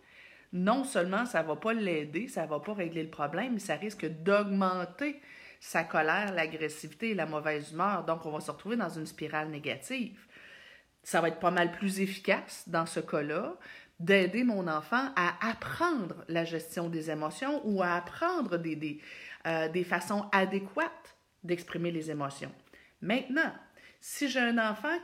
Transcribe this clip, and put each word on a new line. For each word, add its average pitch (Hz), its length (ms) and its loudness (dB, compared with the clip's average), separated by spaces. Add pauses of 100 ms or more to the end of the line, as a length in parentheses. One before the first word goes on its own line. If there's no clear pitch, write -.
(520)
non 202 320 4
seulement 196 420 2
ça 170 180 2
va 156 120 0
pas 214 160 -2
l'aider, 180 560 0
ça 175 180 -2
va 151 140 -2
pas 208 140 -6
régler 165 300 -2
le 156 60 -6
problème, 165 440 -2
mais 208 60 0
ça 160 160 -2
risque 202 300 -6
d'augmenter 190 1160 2 (400)
sa - 220 0
colère, 170 500 2
l'agressivité 156 760 -2
et 214 60 0
la 170 100 2
mauvaise 151 480 -2
humeur. 180 320 0
Donc, 165 200 -2
on 160 60 -4
va 151 80 -4
se 156 100 -12
retrouver 190 280 -4
dans 202 100 0
une 165 180 -6
spirale 156 440 -4
négative. 151 760 -6 (800)
Ça - 160 2
va 165 80 4
être 160 120 -2
pas 175 120 4
mal 175 200 4
plus 190 280 0
efficace, - 680 0
dans 165 180 2
ce 165 160 -4
cas-là, 165 540 -2 (440)
d'aider 190 460 6
mon 196 240 2
enfant 233 480 0
à 175 160 4 (160)
apprendre 247 800 0
la 165 160 2
gestion 170 420 -4
des 160 240 -4
émotions 160 540 -2
ou 202 180 2
à 175 120 2
apprendre 240 640 0
des, 165 200 -2
des, 151 240 -6 (460)
euh, 160 200 2
des 180 160 0
façons 202 480 0
adéquates 196 840 0 (260)
d'exprimer 175 480 -2
les 160 180 -4
émotions. 143 440 -4 (480)
Maintenant, 254 520 0 (460)
si - 300 -4
j'ai 247 100 0
un 233 200 4
enfant 220 440 0